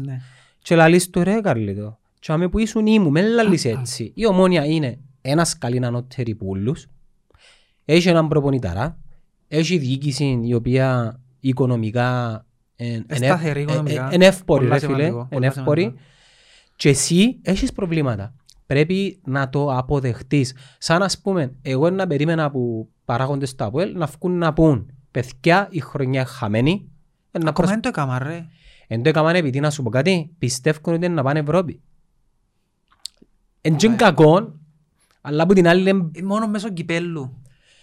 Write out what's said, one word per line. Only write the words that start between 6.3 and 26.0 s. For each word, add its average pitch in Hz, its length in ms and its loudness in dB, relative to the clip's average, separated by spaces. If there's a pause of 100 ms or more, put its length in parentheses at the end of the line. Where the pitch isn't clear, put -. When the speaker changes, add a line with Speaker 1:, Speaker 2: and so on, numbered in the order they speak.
Speaker 2:
που 98 120 -10
όλους. 98 380 -4 (1000)
Έχει 170 240 2
έναν 160 180 4
προπονηταρά. 135 680 -2 (500)
Έχει 165 300 0
διοίκηση 135 680 -2
η 120 100 -2
οποία 123 680 0 (200)
οικονομικά 123 1000 -2 (340)
εν, 117 120 -10
Speaker 1:
Ε, 113 200 -6
Speaker 2:
εν, 151 100 -6
Speaker 1:
σταθερή 156 420 0
Speaker 2:
ε, 143 40 -4
Speaker 1:
οικονομικά. 151 480 -4
Speaker 2:
ε, 180 40 0
εν 180 60 6
εύπορη, 180 440 4
Speaker 1:
Πολλά 127 140 2
Speaker 2:
ρε 139 60 -6
φίλε, 147 100 0
Speaker 1:
σημαντικό, 143 240 -2
Speaker 2:
εν 123 100 -10
Speaker 1:
πολλά 131 180 -2
Speaker 2:
εύπορη. 143 340 0
Speaker 1:
σημαντικό. 226 220 -6 (720)
Speaker 2:
Και - 140 2
εσύ 180 520 2
έχεις 196 320 -2
προβλήματα. 143 600 -4 (320)
Πρέπει 180 580 0
να 135 260 -4
το 143 280 -2
αποδεχτείς. 131 800 -2 (220)
Σαν, 170 260 0
ας 185 180 -4
πούμε, 165 400 -2
εγώ 135 280 0
να 190 180 -2
περίμενα 160 360 0
από 120 440 -4 (180)
παράγοντες 131 500 -4
του - 80 -6
αποέλ 151 340 -4
να 165 80 -4
βγουν 180 320 -4
να 165 160 0
πούν, 156 380 2 (200)
"Παιδιά, 170 600 0
η 175 80 -6
χρονιά 131 460 -4